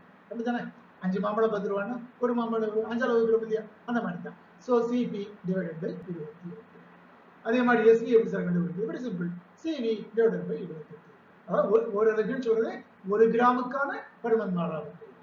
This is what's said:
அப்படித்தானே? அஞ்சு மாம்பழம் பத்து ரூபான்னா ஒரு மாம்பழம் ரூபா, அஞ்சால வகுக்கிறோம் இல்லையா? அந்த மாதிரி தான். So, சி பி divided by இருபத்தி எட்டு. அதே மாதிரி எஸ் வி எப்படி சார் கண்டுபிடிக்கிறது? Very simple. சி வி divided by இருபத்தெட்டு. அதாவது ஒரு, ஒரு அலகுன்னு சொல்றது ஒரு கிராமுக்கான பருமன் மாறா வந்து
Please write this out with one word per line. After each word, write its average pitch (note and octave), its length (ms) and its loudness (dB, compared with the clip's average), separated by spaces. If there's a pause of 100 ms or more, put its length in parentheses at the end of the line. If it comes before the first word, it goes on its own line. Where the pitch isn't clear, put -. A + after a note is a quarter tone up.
(240)
அப்படித்தானே? A#3 380 -4 (380)
அஞ்சு F#3 200 -2
மாம்பழம் G#3 320 2
பத்து G3+ 180 -2
ரூபான்னா G3+ 260 -4 (240)
ஒரு B3 140 2
மாம்பழம் A3+ 400 0
ரூபா, A3 160 0
அஞ்சால A#3+ 240 0
வகுக்கிறோம் A3+ 280 4
இல்லையா? G#3+ 200 -2 (240)
அந்த A#3+ 160 -2
மாதிரி F3 220 -6
தான். - 140 -14 (220)
So, A#3 280 2
சி A#3+ 200 0
பி G#3 140 -6 (260)
divided F3 360 -2
by F3 80 -4 (180)
இருபத்தி E3 440 -10
எட்டு. - 260 -20 (640)
அதே A#3+ 180 2
மாதிரி A3+ 280 6
எஸ் A3+ 140 6
வி C4 120 -6
எப்படி G3 140 6
சார் F#3 180 -2
கண்டுபிடிக்கிறது? F3 420 -2
Very E4 180 -8
simple. F3 220 -6 (240)
சி - 180 -6 (140)
வி A3+ 80 2 (240)
divided F#3+ 320 2
by - 160 -4
இருபத்தெட்டு. - 440 -16 (380)
அதாவது F#3+ 260 2
ஒரு, A3+ 200 4
ஒரு G#3+ 200 4
அலகுன்னு A#3 340 -2
சொல்றது A#3 260 0 (360)
ஒரு A3 200 6
கிராமுக்கான B3 640 0 (320)
பருமன் A3 300 0
மாறா E3 240 -2
வந்து C#3+ 300 -12 (160)